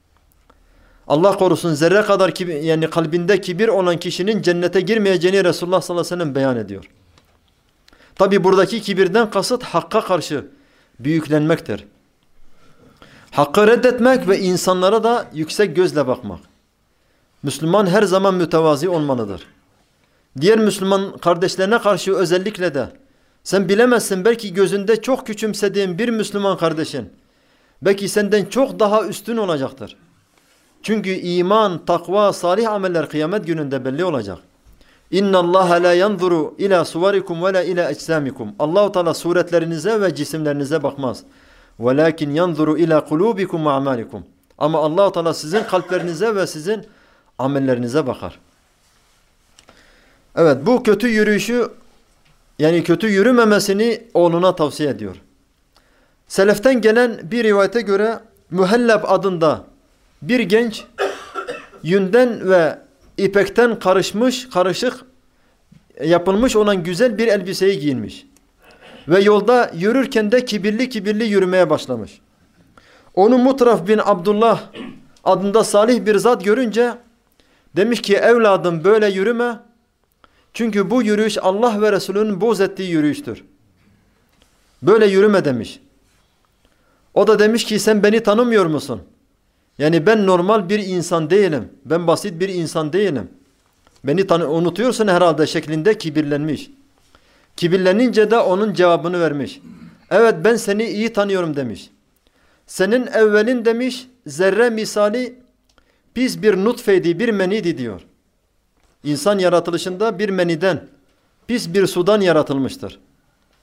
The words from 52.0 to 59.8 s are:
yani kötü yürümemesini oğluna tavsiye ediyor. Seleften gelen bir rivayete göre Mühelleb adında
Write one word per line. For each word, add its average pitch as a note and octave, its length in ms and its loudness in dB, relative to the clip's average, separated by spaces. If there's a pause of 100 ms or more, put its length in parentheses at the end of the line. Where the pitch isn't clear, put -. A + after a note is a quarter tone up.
yani D#3+ 240 2
kötü E3+ 240 0
yürümemesini G#3+ 960 2 (100)
oğluna F3 420 2
tavsiye D3 340 -2
ediyor. G#2 260 -8 (1120)
Seleften G#3 540 2
gelen A3 420 2
bir A3 200 -4
rivayete G3+ 380 2
göre G#3 380 -2 (320)
Mühelleb G#3+ 520 2
adında E3+ 600 0 (580)